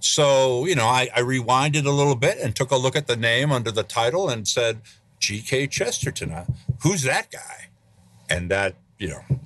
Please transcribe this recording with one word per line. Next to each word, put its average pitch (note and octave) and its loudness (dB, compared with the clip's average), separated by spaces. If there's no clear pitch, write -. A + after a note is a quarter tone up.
So, C3+ 2
you F#3 0
know, A#2 2
I, B2+ 4
I A#2+ 4
rewinded C3 2
a C#3 2
little C#3+ 4
bit C#3 0
and A#2 -4
took C3 -2
a C#3 2
look B2+ 2
at D3 -2
the A#2+ 0
name A#2 2
under A#2+ 0
the G#2+ -2
title B2 0
and A2+ -4
said, A2+ 0
"G G#2 -4
K C3+ -2
Chesterton, - -4
uh, E2 -10
who's F3 2
that D3 -2
guy?" - -18
And F2 -2
that, G2 0
you F#2+ -6
know, D2 -12